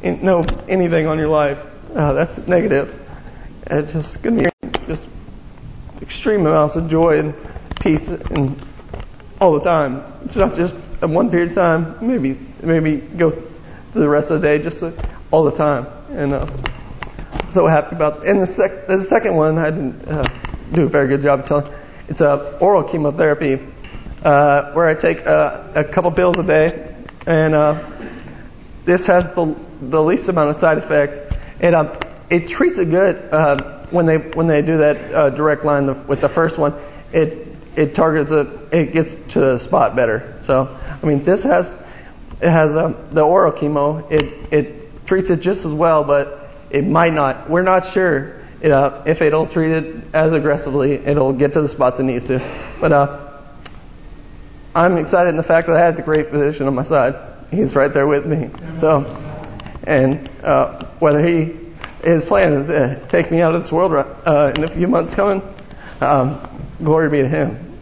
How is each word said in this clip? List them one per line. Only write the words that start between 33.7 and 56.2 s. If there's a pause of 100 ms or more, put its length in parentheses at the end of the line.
when
they,
when
they
do
that, (160)
uh,
direct
line
the,
with
the
first
one. (400)
It, (280)
it
targets
it, (260)
it
gets (220)
to
the
spot
better.
So,
I
mean,
this
has, (720)
it
has,
um,
the
oral
chemo.
It,
it
treats
it
just
as
well,
but (200)
it
might
not.
We're
not
sure, (220)
uh,
if
it'll
treat
it (100)
as
aggressively.
It'll
get
to
the
spots
it
needs
to. (420)
But,
uh, (1300)
I'm
excited
in
the
fact
that
I
had
the
great